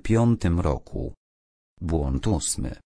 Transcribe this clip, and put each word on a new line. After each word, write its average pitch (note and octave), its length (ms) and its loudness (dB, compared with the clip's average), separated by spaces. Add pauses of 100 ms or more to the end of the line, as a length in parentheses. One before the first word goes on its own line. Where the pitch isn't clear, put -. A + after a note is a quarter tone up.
piątym A2 580 2
roku. - 540 -4 (680)
Błąd D2 460 0
ósmy. - 500 -2 (140)